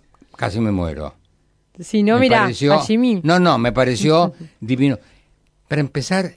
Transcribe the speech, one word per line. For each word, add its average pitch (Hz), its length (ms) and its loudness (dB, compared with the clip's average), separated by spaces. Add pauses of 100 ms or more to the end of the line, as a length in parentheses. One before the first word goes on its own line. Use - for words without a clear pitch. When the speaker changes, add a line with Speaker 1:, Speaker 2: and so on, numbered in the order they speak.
(360)
Speaker 1:
Casi 110 240 -4
me 110 120 0
muero. 78 420 -6 (640)
Speaker 2:
Si 208 240 -2
no, 214 120 2
Speaker 1:
Me 247 80 2
Speaker 2:
mirá, 233 180 4
Speaker 1:
pareció 143 340 0
Speaker 2:
a 151 80 2
Jimmy. 220 400 0
Speaker 1:
No, 165 160 2
no, 175 200 4
me 117 120 0
pareció 131 600 2 (140)
Speaker 2:
<laughs> - 140 -20
Speaker 1:
divino. 127 380 -2 (680)
Para 151 120 -4
empezar, 147 560 -4